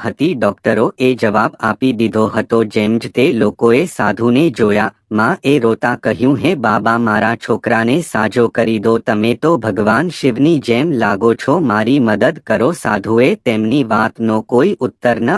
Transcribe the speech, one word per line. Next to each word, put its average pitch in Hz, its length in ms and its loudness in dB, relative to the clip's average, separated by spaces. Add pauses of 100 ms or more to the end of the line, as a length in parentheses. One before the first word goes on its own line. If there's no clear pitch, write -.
હતી. 135 300 -2
ડોક્ટરોએ 117 800 0
જવાબ 110 460 -2
આપી 117 340 -2
દીધો 110 340 0
હતો. 113 360 0
જેમ 107 340 0
જ - 140 -6
તે 139 220 2
લોકોએ 117 520 2
સાધુને 123 640 0
જોયા, 107 440 0 (180)
માં 113 320 0
એ 139 160 2
રોતા 113 360 0
કહ્યું, 123 420 0
"હે 165 180 0
બાબા, 113 420 0
મારા 110 380 0
છોકરાને 117 680 -2
સાજો 113 460 0
કરી 113 320 -2
દો. 113 180 2
તમે 113 360 0
તો 156 240 0
ભગવાન 113 520 -2
શિવની 143 500 0
જેમ 127 320 0
લાગો 110 420 0
છો, 139 260 0
મારી 117 400 2
મદદ 117 480 0
કરો." 113 240 0
સાધુએ 113 640 0
તેમની 110 480 -2
વાતનો 110 580 -2
કોઈ 139 380 0
ઉત્તર 120 420 -2
ન 117 160 0